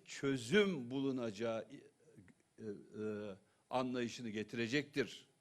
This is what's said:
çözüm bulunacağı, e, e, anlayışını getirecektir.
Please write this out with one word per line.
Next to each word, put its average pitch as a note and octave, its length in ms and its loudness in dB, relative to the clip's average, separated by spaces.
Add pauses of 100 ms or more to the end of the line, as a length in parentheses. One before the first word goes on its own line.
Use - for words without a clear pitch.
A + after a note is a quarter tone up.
çözüm C#3 840 4
bulunacağı, A#2 760 0 (880)
e, A2 60 -12
e, G#2+ 100 -4 (960)
anlayışını B2 600 0
getirecektir. A#2 960 -2 (160)